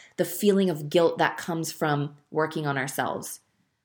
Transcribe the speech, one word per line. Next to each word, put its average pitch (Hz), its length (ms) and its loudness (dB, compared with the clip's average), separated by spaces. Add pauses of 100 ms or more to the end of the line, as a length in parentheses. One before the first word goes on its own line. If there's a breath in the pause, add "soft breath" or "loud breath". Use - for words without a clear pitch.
(160 loud breath)
the 170 100 0
feeling 190 460 2
of 151 180 -6
guilt 170 300 4
that - 180 2
comes 165 340 -4
from 147 440 -2 (160)
working 156 340 -2
on 139 140 -2
ourselves - 640 -4 (440)